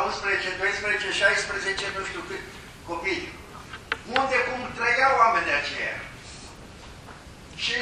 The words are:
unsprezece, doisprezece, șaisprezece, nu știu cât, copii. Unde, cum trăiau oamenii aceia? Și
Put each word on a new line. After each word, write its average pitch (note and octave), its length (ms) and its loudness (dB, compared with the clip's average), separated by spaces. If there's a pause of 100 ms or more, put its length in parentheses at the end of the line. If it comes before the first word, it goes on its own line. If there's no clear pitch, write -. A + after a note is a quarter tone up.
unsprezece, F#3+ 440 0 (100)
doisprezece, G3 480 0 (120)
șaisprezece, G3 680 2 (100)
nu F#3+ 120 -2
știu F3+ 200 -6
cât, F#3+ 140 -8 (460)
copii. - 440 -2 (840)
Unde, C4 180 6 (100)
cum B3+ 140 -2 (180)
trăiau B3+ 440 6
oamenii G#3+ 380 6
aceia? - 360 -2 (1700)
Și A#3+ 180 0